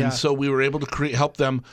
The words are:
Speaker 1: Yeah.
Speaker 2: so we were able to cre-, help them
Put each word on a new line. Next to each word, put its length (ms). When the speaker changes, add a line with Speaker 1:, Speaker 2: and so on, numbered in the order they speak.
Speaker 1:
Yeah. 60
Speaker 2:
so 220
we 160
were 140
able 180
to 60
cre-, 220
help 280
them 360